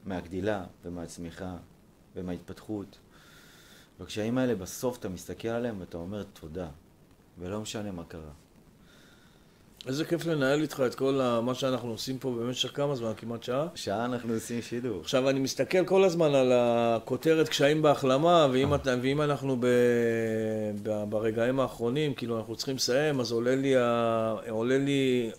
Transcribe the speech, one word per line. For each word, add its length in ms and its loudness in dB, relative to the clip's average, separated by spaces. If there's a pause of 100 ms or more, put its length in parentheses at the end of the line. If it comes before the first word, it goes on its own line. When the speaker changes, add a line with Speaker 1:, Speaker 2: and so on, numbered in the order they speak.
Speaker 1:
מהגדילה 600 -4 (200)
ומהצמיחה 720 -10 (580)
ומההתפתחות. 840 -10 (1000)
והקשיים 380 -4
האלה, 180 0
בסוף 420 -6
אתה 120 -8
מסתכל 380 -10
עליהם 320 -4
ואתה 180 -12
אומר, 260 -8
"תודה." 460 -12 (680)
ולא 220 -8
משנה 300 -8
מה 120 -10
קרה. 280 -16 (1600)
Speaker 2:
איזה 180 -4
כיף 200 -4
לנהל 360 2
איתך 240 -2
את 100 -2
כל 260 0
ה-, 200 2
מה 120 -2
שאנחנו 360 -2
עושים 280 -6
פה 140 -4
במשך 440 -4
כמה 200 -2
זמן, 220 -4
כמעט 260 -10
שעה? 320 -2
Speaker 1:
שעה 300 -2
אנחנו 280 -4
עושים 280 -4
שידור. 400 -6
Speaker 2:
עכשיו, 280 0
אני 100 2
מסתכל 460 2
כל 180 4
הזמן 320 4
על 200 6
הכותרת 960 4
"קשיים 320 4
בהחלמה", 680 6
ואם 200 2
Speaker 1:
אה. 40 4
Speaker 2:
אתה, 260 0
ואם 200 0
אנחנו 380 0
ב-, 80 2 (1160)
ב-, 260 -2
ברגעים 500 0
האחרונים, 540 -2
כאילו, 240 -4
אנחנו 180 -6
צריכים 200 -6
לסיים, 440 2
אז 120 -2
עולה 240 2
לי 220 4
ה-, 580 2 (140)
עולה 280 0
לי 600 2